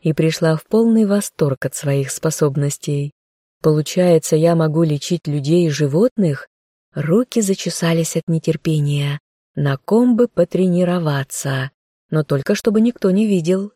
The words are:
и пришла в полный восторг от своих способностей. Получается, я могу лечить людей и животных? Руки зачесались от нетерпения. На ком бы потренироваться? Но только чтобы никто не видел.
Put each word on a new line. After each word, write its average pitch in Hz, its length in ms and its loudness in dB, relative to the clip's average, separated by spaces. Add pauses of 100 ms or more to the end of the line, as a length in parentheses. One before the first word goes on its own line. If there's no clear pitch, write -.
и 160 100 0
пришла 160 420 0
в 156 120 -6
полный 220 380 2
восторг 196 600 -2
от - 80 -6
своих 139 380 -2
способностей. 143 960 -4 (500)
Получается, 160 760 2
я 170 180 4
могу 160 300 2
лечить 156 420 -2
людей 151 400 2
и 156 40 0
животных? 151 760 0 (480)
Руки 175 460 0
зачесались 170 760 -2
от 165 140 -4
нетерпения. 151 920 -2 (380)
На 143 220 0
ком 240 360 2
бы 240 140 2
потренироваться? 170 1400 -2 (360)
Но 156 140 0
только 143 320 -2
чтобы 214 260 0
никто 226 300 0
не 202 160 2
видел. 190 500 0